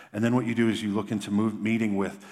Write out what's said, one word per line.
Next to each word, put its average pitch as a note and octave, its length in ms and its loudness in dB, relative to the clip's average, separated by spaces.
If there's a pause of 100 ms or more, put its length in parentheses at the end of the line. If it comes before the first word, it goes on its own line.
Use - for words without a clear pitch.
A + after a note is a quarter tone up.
(120)
And G#2+ 120 -2
then A#2 100 4
what B2 120 2
you A#2 80 -2
do A2+ 140 4
is G2+ 140 0
you G#2 100 -2
look G#2 200 -2
into G2+ 180 -4
move, G#2 300 0
meeting A2 360 0
with G2 360 -4